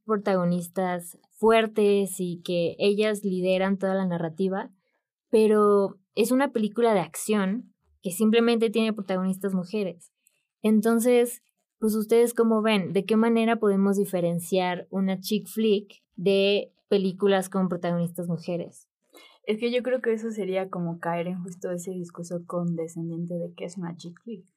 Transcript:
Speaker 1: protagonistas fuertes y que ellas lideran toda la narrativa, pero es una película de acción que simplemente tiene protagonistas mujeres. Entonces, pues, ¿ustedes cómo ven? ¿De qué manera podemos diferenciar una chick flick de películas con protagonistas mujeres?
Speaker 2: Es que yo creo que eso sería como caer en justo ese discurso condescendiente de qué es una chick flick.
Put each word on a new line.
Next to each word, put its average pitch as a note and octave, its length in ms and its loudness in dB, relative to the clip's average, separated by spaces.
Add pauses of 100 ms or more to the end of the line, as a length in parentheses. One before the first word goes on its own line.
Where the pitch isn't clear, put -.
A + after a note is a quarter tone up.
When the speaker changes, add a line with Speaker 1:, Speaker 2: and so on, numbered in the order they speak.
Speaker 1:
protagonistas F3+ 1120 -2 (200)
fuertes G#3+ 800 4
y F3+ 260 -6
que E3+ 340 -2
ellas G#3 460 0
lideran F#3 540 0
toda F#3+ 160 0
la F#3+ 120 0
narrativa, F3+ 640 -4 (600)
pero G#3 680 4 (180)
es A#3 160 2
una C#4 200 2
película A3+ 420 0
de F#3+ 60 2
acción G3+ 720 -4 (300)
que F#3+ 80 -6
simplemente A3+ 600 2
tiene A3 220 0
protagonistas F#3+ 600 -4
mujeres. F3+ 580 -6 (500)
Entonces, A#3 800 2 (360)
pues, G#3+ 160 0
¿ustedes A#3 400 2
cómo A3+ 280 2
ven? G3+ 300 0
¿De G3 120 0
qué G#3+ 120 0
manera A3+ 440 4
podemos G3 360 2
diferenciar F3+ 960 0
una F#3+ 300 -2
chick G#3 260 -4
flick G#3+ 560 -2 (140)
de G3 560 0 (160)
películas F#3+ 600 0
con F#3+ 200 0
protagonistas F3 580 -4
mujeres? E3+ 600 -8 (560)
Speaker 2:
Es G#3+ 140 -2
que A#3 120 -2
yo B3 140 0
creo B3+ 180 -2
que A#3 100 0
eso A3+ 200 -4
sería F#3+ 360 -4
como F3 300 -6
caer E3+ 300 -4
en F#3 140 -6
justo F3+ 280 -10
ese F3 220 -8
discurso F3 540 -10
condescendiente E3+ 880 -6
de F3 220 -8
qué F3+ 100 -12
es F3 120 -14
una E3+ 180 -10
chick F3 280 -18
flick. G3+ 200 -14 (120)